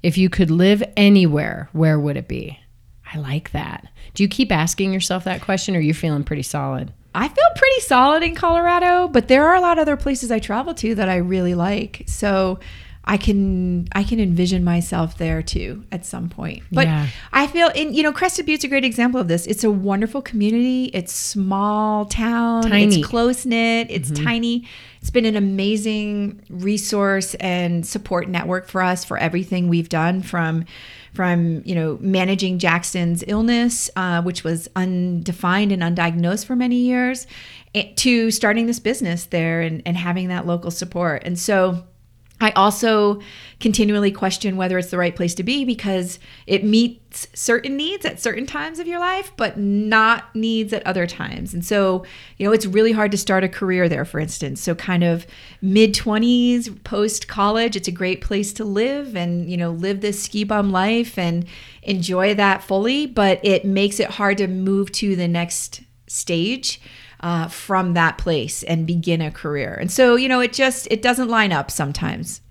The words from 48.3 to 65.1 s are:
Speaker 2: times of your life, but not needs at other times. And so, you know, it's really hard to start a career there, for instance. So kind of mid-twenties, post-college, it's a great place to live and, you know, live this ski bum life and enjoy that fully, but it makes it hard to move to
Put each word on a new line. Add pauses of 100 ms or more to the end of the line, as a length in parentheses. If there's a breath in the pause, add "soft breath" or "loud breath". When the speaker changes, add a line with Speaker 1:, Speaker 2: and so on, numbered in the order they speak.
Speaker 2:
times
of
your
life,
but
not
needs
at
other
times.
And
so, (340 loud breath)
you
know,
it's
really
hard
to
start
a
career
there,
for
instance.
So
kind
of (580 loud breath)
mid-twenties, (160)
post-college,
it's
a
great
place
to
live
and,
you
know,
live
this
ski
bum
life
and (380 loud breath)
enjoy
that
fully,
but
it
makes
it
hard
to
move
to